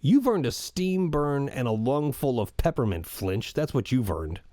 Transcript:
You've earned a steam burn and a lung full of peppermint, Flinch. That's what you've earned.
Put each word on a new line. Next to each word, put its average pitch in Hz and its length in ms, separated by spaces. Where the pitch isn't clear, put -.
You've 247 260
earned 196 160
a 117 80
steam 185 580
burn 147 380
and 131 180
a 113 60
lung 135 400
full 127 260
of 104 200
peppermint, 107 480
Flinch. - 480
That's 151 180
what 120 180
you've 123 200
earned. 80 300